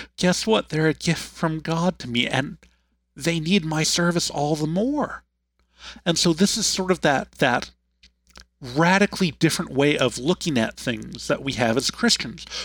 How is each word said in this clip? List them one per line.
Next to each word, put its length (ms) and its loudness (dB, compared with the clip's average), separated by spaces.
guess 320 0
what? 220 2
They're 180 0
a 60 4
gift 260 -2
from 400 -4
God 400 -2
to 80 -12
me, 180 0
and 320 -4
they 240 -2
need 240 2
my 180 0
service 460 2
all 260 -2
the 100 0
more. 600 -2
And 120 0
so 140 4
this 240 2
is 100 -2
sort 240 0
of 120 0
that, 320 0
that 380 0
radically 720 2
different 400 0
way 260 2
of 200 0
looking 400 -2
at 200 0
things 500 -8
that 160 -2
we 100 -6
have 220 0
as 160 0
Christians, 540 -2